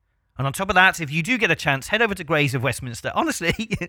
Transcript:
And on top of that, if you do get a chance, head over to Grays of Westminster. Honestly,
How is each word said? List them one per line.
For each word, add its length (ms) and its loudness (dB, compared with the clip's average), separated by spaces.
And 80 -2
on 80 -2
top 160 -4
of 60 -2
that, 240 6
if 100 -6
you 140 -2
do 140 0
get 120 2
a 60 4
chance, 320 -2
head 140 0
over 120 2
to 100 -6
Grays 300 2
of 100 -2
Westminster. 520 -4
Honestly, 380 0